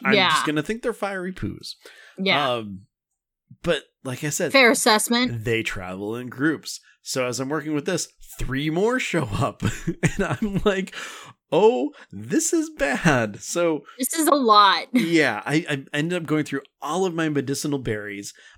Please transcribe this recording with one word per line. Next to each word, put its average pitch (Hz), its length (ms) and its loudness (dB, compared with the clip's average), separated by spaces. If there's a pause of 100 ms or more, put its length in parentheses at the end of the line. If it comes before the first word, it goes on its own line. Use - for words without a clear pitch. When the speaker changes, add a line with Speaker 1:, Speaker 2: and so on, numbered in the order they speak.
Speaker 1:
I'm - 80 4
Speaker 2:
Yeah. 190 160 4
Speaker 1:
just 147 160 2
gonna 151 160 0
think 220 220 -6
they're 233 100 -2
fiery 190 400 -6
poos. 95 400 -8 (460)
Speaker 2:
Yeah. 165 340 0
Speaker 1:
Um, 104 280 -8 (840)
but 165 220 -2 (180)
like 127 200 -8
I 151 60 -4
said, 156 220 -2
Speaker 2:
Fair 262 180 6
assessment. 226 760 2
Speaker 1:
they 113 200 0
travel 98 520 -8
in 123 140 -10
groups. 135 520 -4 (200)
So 131 240 -4
as 123 140 -4
I'm 131 100 -4
working 156 240 -4
with 147 120 -2
this, 180 240 -2 (280)
three 139 320 -2
more 214 300 2
show 165 240 -2
up, 113 400 -4
<laughs> - 0 -
and - 600 -2
I'm 196 400 -2
like, 190 300 0 (580)
"Oh, 247 420 4 (180)
this 147 420 -2
is 320 160 0
bad." 160 720 0
So 165 420 0 (140)
Speaker 2:
This 262 160 -4
is 320 140 0
a 294 80 4
lot. 208 540 6
<laughs> - 40 -4
Speaker 1:
yeah, 160 520 2
I, 156 220 0
I 143 260 -4
ended 170 280 -2
up 160 60 -8
going 151 180 0
through 139 160 -6 (180)
all 165 280 0
of 165 80 -4
my 160 120 0
medicinal 139 520 -2
berries, 104 560 -6 (220)